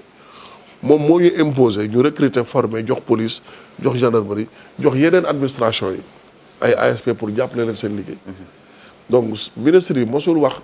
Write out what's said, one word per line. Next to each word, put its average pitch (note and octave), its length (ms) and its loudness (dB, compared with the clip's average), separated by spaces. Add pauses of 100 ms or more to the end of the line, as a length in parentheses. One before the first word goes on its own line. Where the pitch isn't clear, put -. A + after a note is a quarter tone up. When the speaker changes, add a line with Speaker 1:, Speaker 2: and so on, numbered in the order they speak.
(840)
Speaker 1:
moom D3 180 4
moo E3 180 4
ñu F3 120 4 (100)
imposer B2 460 2
ñu A#2 160 0
recruter, C#3 420 0
former, A2+ 400 -2
jox B2+ 160 -2
police, A2+ 400 -2 (400)
jox B2 160 -2
gendarmerie, A2+ 500 0 (320)
jox C3 160 2
yeneen E3 300 4
administration B2 680 -2
yi - 100 -8 (600)
ay A#2+ 160 4
A A#2+ 160 2
S A#2 80 -8
P A#2+ 120 -2
pour G#2+ 220 -6
jàppale A#2+ 300 -2
leen A2 100 -4
seen G#2 220 -6
liggéey. F#2+ 200 -12 (100)
Speaker 2:
Mhm. F#2+ 180 -16 (640)
Speaker 1:
Donc A2+ 280 0 (180)
ministre E3 420 2
yi B2 80 0
mosul D3+ 320 -2
wax C#3 260 0